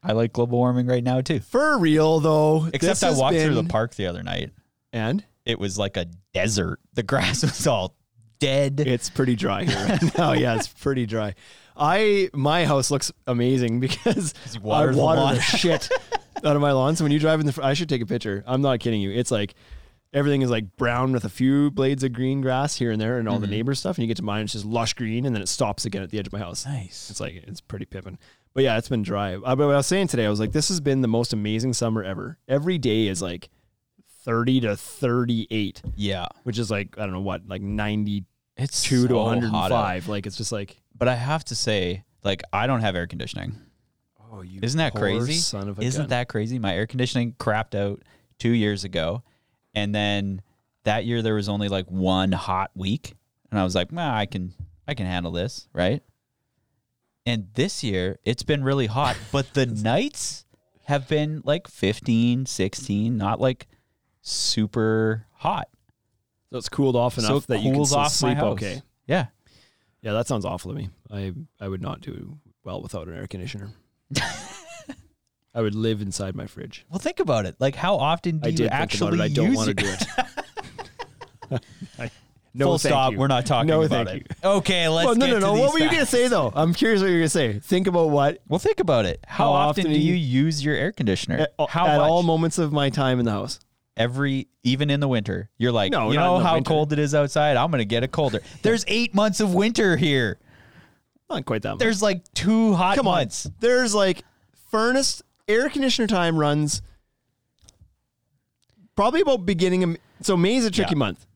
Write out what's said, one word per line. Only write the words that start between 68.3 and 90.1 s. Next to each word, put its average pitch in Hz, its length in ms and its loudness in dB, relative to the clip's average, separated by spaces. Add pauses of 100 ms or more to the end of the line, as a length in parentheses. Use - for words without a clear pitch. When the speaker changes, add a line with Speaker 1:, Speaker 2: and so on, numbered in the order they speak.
Speaker 2:
sleep 127 80 2
Speaker 1:
house. 113 160 0
Speaker 2:
okay. 98 280 -8 (240)
Speaker 1:
Yeah. 147 200 0 (720)
Speaker 2:
Yeah, 107 140 -6
that 117 120 0
sounds 110 200 -2
awful 90 260 -8
to - 60 -8
me. 95 100 -8 (220)
I, 98 240 -8 (260)
I 101 80 -10
would 95 140 -6
not - 180 -8
do - 380 -14 (260)
well 92 160 -10
without 85 280 -10
an 82 60 -12
air 92 120 -10
conditioner. 98 440 -10 (400)
Speaker 1:
<laughs> - 120 -4 (1300)
Speaker 2:
I 117 80 -2
would 104 120 -2
live 110 280 0
inside 95 340 -6
my 98 100 -10
fridge. - 440 -16
Speaker 1:
Well, 165 80 -8
think 330 220 -4
about 120 260 0
it. 87 120 -10
Like, 131 160 0
how 190 220 0
often 160 420 0
do 147 80 -4
Speaker 2:
I 117 40 0
Speaker 1:
you 160 60 -2
Speaker 2:
did 165 80 0
think - 80 0
about 139 100 -2
Speaker 1:
actually 170 360 -2
Speaker 2:
it. - 40 0
I - 60 0
don't 151 200 2
Speaker 1:
use 262 80 4
Speaker 2:
wanna - 160 0
Speaker 1:
it? - 60 -2
Speaker 2:
do - 100 0
it. 95 140 -4 (1500)
<laughs> 127 120 -4 (360)
I, 117 120 -8 (440)
no, 135 120 2
Speaker 1:
Full 156 120 4
Speaker 2:
thank 147 140 2
Speaker 1:
stop. 131 200 4
Speaker 2:
you. 101 60 -4
Speaker 1:
We're 135 100 2
not 123 180 2
talking 131 220 2
Speaker 2:
No, 160 140 4
Speaker 1:
about 123 240 2
Speaker 2:
thank - 160 -8
Speaker 1:
it. - 220 -12
Speaker 2:
you. 190 60 4
Speaker 1:
Okay, 180 380 2
let's 165 180 2
Speaker 2:
Well, 240 100 4
no, 262 100 4
Speaker 1:
get 262 60 4
Speaker 2:
no, 220 80 4
Speaker 1:
to 190 60 4
Speaker 2:
no. 202 80 4
Speaker 1:
these 220 80 4
Speaker 2:
What 277 100 4
were 320 60 2
you 311 80 4
gonna 320 140 2
Speaker 1:
facts. 269 100 2
Speaker 2:
say, 247 180 4
though? 160 260 2
I'm 165 200 4
curious 220 260 2
what 190 100 2
you're 175 100 4
gonna 160 80 2
say. 120 300 0
Think 185 280 0
about 175 240 4
what? 143 380 2
Speaker 1:
Well, 156 100 0
think 415 220 2
about 143 260 4
it. - 200 -4
How - 200 0
Speaker 2:
How 143 60 4
Speaker 1:
often 147 300 2
Speaker 2:
often 160 100 2
Speaker 1:
do 151 60 4
Speaker 2:
do 151 60 4
you 165 100 4